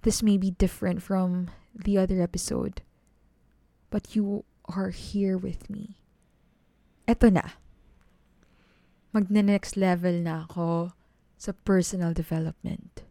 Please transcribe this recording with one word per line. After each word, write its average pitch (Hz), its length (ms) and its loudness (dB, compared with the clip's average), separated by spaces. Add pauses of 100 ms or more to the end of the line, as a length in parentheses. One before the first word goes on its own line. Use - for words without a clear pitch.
This 220 200 0
may 208 160 4
be 190 140 0
different 185 500 -2
from 180 480 -2 (240)
the 202 240 0
other 190 240 2
episode, - 600 -4 (1080)
but - 240 -6
you 202 300 -2 (220)
are 190 240 -6
here 190 460 -2
with 185 320 -8
me. 208 300 -12 (1080)
Eto 240 240 6
na. - 260 0 (1500)
Magne-next 202 640 2
level 180 360 2 (120)
na 160 220 -4
ako 170 460 -2 (460)
sa - 140 -8
personal 180 600 0
development. - 960 -6